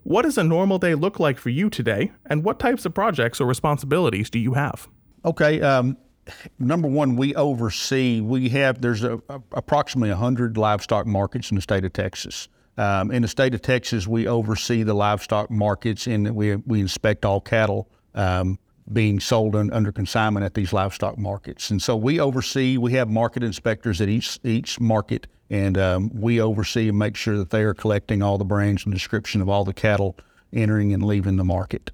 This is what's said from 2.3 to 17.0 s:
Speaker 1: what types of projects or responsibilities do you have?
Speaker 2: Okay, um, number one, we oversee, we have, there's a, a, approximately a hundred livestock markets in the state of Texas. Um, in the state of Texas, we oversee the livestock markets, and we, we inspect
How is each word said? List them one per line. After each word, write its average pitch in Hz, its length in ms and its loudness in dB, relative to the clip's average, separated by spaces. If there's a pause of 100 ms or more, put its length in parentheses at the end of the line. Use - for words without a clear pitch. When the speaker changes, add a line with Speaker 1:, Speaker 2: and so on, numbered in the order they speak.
Speaker 1:
what 202 140 0
types 254 280 0
of 175 100 -4
projects 147 440 0
or 127 60 2
responsibilities 135 840 0
do 117 80 -2
you 120 140 0
have? 143 340 -4 (360)
Speaker 2:
Okay, 156 380 2
um, 135 360 2 (600)
number 156 300 0
one, 139 280 2
we 135 200 0
oversee, 127 880 0
we 127 280 0
have, 131 320 2
there's 117 220 0
a, 117 260 -4
a, 139 100 -12 (120)
approximately 135 580 0
a 98 60 0
hundred 117 420 0
livestock 107 480 0
markets 101 460 -2
in 104 40 0
the 95 60 0
state 95 240 0
of 90 80 -6
Texas. - 540 -8 (300)
Um, 101 340 0
in 123 100 0
the 117 60 2
state 131 260 2
of 107 80 -4
Texas, 120 460 0
we 113 200 0
oversee 113 540 0
the 107 140 0
livestock 104 560 0
markets, 104 560 -2
and 110 280 0
we, 104 200 0
we 110 240 0
inspect 101 460 0